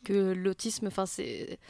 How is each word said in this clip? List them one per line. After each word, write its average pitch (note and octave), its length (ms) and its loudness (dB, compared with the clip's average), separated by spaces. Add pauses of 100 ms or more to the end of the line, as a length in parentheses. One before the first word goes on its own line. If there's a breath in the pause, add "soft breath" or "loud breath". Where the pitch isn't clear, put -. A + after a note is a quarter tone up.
que G3 300 4
l'autisme, F#3+ 540 0
enfin, F#3+ 180 0
c'est, - 540 -6 (100 loud breath)